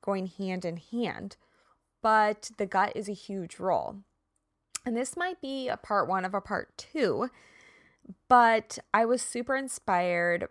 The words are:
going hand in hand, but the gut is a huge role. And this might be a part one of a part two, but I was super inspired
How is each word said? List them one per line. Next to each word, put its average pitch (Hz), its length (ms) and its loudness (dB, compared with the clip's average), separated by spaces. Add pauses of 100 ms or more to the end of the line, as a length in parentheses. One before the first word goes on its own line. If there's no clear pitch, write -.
going 190 240 -4
hand 185 400 -6
in 170 120 -6
hand, 202 580 -8 (680)
but 214 560 2
the 208 80 -2
gut 196 300 2
is 208 120 -6
a 208 60 -6
huge 190 460 -10
role. 175 380 -2 (840)
And 233 140 -4
this 262 180 -6
might 359 260 -6
be 269 260 -6
a - 100 -2
part 202 300 0
one 185 180 -2
of 190 80 -6
a 202 80 -4
part - 340 -8
two, 226 540 -2 (960)
but 226 520 6 (140)
I 226 120 6
was 240 160 2
super 247 340 -4
inspired 180 960 0